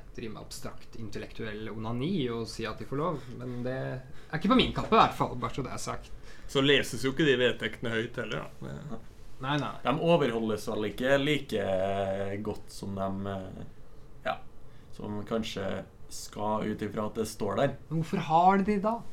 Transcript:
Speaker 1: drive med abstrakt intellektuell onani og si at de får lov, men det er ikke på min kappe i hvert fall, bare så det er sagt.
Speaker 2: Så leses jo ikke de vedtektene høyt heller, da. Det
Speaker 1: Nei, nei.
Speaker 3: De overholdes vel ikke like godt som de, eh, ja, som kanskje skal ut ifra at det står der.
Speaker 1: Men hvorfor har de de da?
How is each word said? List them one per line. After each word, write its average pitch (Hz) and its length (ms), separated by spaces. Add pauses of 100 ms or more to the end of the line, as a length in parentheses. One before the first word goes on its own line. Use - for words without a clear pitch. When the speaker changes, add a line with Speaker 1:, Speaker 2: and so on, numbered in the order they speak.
(140)
Speaker 1:
drive 107 200
med 101 80
abstrakt - 580
intellektuell 107 680
onani 120 580
og 117 180
si 110 200
at 110 120
de 113 60
får 127 140
lov, 156 240 (160)
men 123 260
det 127 80
er 131 680
ikke 202 140
på 262 40
min 180 180
kappe - 180
i 220 80
hvert 151 160
fall, 127 180
bare 120 200
så 139 100
det 104 80
er 104 60
sagt. - 320 (360)
Speaker 2:
Så - 160
leses 131 400
jo 135 100
ikke 147 120
de 135 160
vedtektene 113 500
høyt 117 260
heller, 110 300 (140)
da. - 80
Det 139 320 (380)
Speaker 1:
Nei, 139 200
nei. 110 240
Speaker 3:
De 120 80 (100)
overholdes 117 680
vel 104 260
ikke 131 260
like 98 1200
godt 104 280
som 98 240
de, 98 360
eh, 95 360 (580)
ja, - 120 (560)
som 104 320
kanskje 98 600 (240)
skal 107 540
ut 107 180
ifra 107 260
at 104 100
det 110 100
står 98 300
der. 131 160 (180)
Speaker 1:
Men 156 100
hvorfor - 180
har 165 400
de 196 60
de 208 160
da? 214 120 (200)